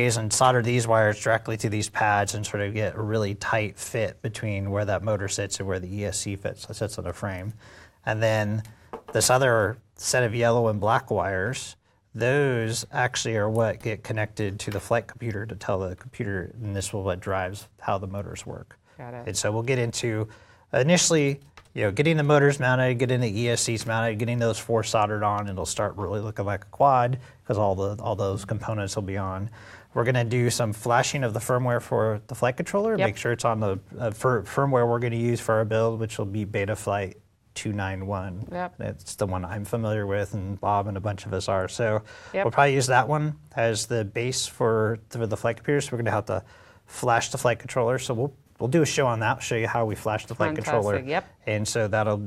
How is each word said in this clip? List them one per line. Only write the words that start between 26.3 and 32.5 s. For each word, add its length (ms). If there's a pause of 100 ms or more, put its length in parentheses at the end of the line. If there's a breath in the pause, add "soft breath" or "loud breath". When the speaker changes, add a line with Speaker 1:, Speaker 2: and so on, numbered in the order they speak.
Speaker 1:
like 200
a 40
quad 500 (280 loud breath)
'cause 120
all 160
the, 280
all 140
those 280
components 520
will 60
be 140
on. 340 (440 loud breath)
We're 100
gonna 200
do 260
some 220
flashing 520
of 100
the 60
firmware 400
for 460
the 80
flight 220